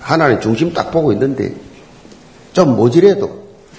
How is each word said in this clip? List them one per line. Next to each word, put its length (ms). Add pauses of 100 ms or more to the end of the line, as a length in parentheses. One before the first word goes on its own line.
하나님 400
중심 340
딱 160
보고 220
있는데, 420 (960)
좀 240
모질해도, 640 (360)